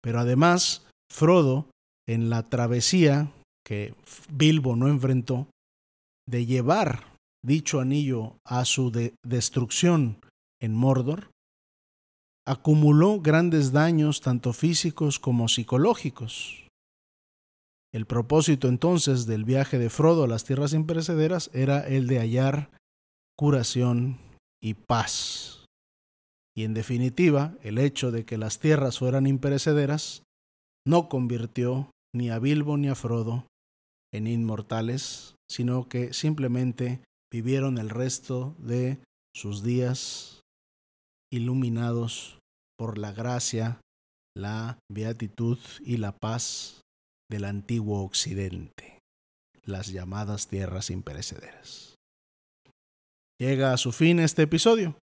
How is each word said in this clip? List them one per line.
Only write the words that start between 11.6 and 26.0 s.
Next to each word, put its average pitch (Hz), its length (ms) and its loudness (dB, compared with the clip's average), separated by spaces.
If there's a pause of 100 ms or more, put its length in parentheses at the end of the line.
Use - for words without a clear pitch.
acumuló 151 720 6
grandes 156 520 2
daños 151 500 2
tanto 123 320 0
físicos 160 680 0
como 120 280 0
psicológicos. 127 1160 -2 (1300)
El 110 140 -4
propósito 139 600 2
entonces 135 580 2
del 110 200 -2
viaje 131 340 0
de 117 100 0
Frodo 160 340 4
a 127 40 2
las 113 160 -2
tierras 139 300 -2
imperecederas 160 800 0
era 139 340 0
el 135 200 0
de 127 120 2
hallar 131 500 0 (680)
curación 123 840 2 (420)
y 110 140 -6
paz. - 880 -4 (920)